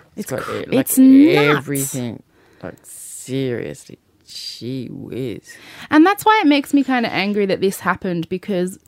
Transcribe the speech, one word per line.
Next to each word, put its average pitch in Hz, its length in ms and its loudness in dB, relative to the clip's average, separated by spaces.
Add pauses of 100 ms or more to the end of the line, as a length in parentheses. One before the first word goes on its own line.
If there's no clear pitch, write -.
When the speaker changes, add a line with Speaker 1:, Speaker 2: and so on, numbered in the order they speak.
(160)
Speaker 1:
It's 208 60 -10
Speaker 2:
It's - 100 -10
got 127 80 -6
Speaker 1:
cr-, - 120 -10
Speaker 2:
e-, 104 160 -8
like, - 120 -6
Speaker 1:
it's - 180 -2
nuts. 285 600 8
Speaker 2:
everything. 139 680 -6 (400)
Like, 82 200 -12
seriously, - 1160 -10 (280)
gee - 600 -12
whiz. - 680 -12 (360)
Speaker 1:
And 311 140 6
that's 403 200 0
why 440 180 4
it 311 40 2
makes 285 260 2
me 277 100 4
kinda 254 280 -2
angry 202 340 -2
that 190 160 -2
this 190 200 -2
happened, 180 480 -4
because 185 580 -4